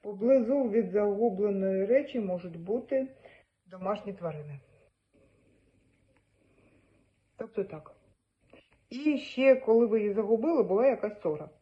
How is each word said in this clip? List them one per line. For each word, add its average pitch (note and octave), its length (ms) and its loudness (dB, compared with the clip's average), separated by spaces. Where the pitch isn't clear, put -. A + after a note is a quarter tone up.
Поблизу A#3 680 0
від G3+ 220 0
загубленої G3 920 0
речі C4 340 0
можуть F3+ 400 -6
бути B3+ 560 -4
домашні F#3+ 480 -8
тварини. D3+ 460 -10
Тобто A3 260 -6
так. - 320 -12
І C#4+ 280 -2
ще, C4 380 4
коли A#3 300 4
ви A3 140 2
її G#3 140 0
загубили, A3+ 500 2
була G3 240 2
якась G#3+ 340 -2
ссора. D3+ 280 -4